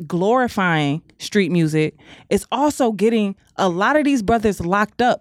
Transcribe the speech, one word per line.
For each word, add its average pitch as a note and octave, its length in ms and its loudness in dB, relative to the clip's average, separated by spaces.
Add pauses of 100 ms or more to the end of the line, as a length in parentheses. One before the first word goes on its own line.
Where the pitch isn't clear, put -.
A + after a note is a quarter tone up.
glorifying F3 960 0 (160)
street F#3+ 340 -2
music, D#3 440 0 (340)
it's - 220 0
also C4+ 400 0
getting G#3 440 0 (220)
a G3 100 2
lot G3 300 0
of D4+ 80 2
these C#4 160 0
brothers G#3+ 400 0
locked G3+ 400 -2
up A#3+ 200 2